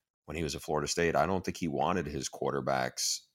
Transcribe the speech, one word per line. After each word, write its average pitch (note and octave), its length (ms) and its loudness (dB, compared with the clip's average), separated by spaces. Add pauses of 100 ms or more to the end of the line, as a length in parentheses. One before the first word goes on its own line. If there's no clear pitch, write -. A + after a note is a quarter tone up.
(260)
when D2+ 120 -6
he E2+ 60 0
was D2+ 120 -2
at D2+ 60 -8
Florida D2+ 260 0
State, E2 280 4
I C#2+ 100 6
don't F#2 180 2
think - 140 -6
he E2+ 100 -2
wanted D2+ 380 0
his D2 240 -4
quarterbacks C2 920 -2 (140)